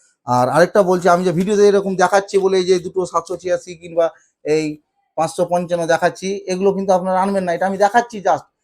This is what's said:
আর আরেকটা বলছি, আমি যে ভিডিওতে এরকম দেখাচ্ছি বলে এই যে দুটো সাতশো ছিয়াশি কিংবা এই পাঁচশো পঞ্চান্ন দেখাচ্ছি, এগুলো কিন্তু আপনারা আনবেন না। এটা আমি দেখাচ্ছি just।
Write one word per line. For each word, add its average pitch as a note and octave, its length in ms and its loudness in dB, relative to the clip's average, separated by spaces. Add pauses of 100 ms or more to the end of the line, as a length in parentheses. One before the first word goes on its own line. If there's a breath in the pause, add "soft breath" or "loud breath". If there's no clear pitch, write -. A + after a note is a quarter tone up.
(260)
আর B2 240 2
আরেকটা F3 340 4
বলছি, F#3 260 0
আমি F3 140 4
যে F#3 80 0
ভিডিওতে G3+ 360 2
এরকম G3 280 0
দেখাচ্ছি G3 420 0
বলে F#3+ 200 2
এই F#3 60 0
যে F3+ 160 2
দুটো F3+ 260 -6
সাতশো F3 320 -6
ছিয়াশি F3 380 -6
কিংবা E3 340 -2 (340 soft breath)
এই D3+ 380 -2 (340)
পাঁচশো D#3+ 300 -2
পঞ্চান্ন F3 400 -2
দেখাচ্ছি, E3+ 500 -2 (120)
এগুলো F#3 260 0
কিন্তু F#3+ 200 -2
আপনারা F#3 280 0
আনবেন G3 220 -2
না। F3 100 -2
এটা F3 140 -2
আমি G3 100 -4
দেখাচ্ছি G#3 440 0
just। E3 220 0 (200)